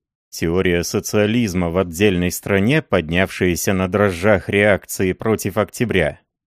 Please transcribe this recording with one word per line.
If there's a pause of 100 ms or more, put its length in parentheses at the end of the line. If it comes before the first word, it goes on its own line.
(300)
Теория
социализма
в
отдельной
стране,
поднявшаяся
на
дрожжах
реакции
против
октября, (280)